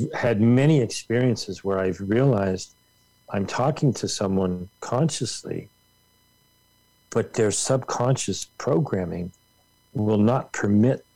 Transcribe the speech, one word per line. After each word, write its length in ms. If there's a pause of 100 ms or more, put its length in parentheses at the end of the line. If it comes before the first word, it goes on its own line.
(140)
had 280
many 400
experiences 840
where 160
I've 220
realized 720 (560)
I'm 160
talking 480
to 140
someone 640 (120)
consciously, 880 (1400)
but 220
their 180
subconscious 960 (120)
programming 760 (600)
will 240
not 360
permit 520 (100)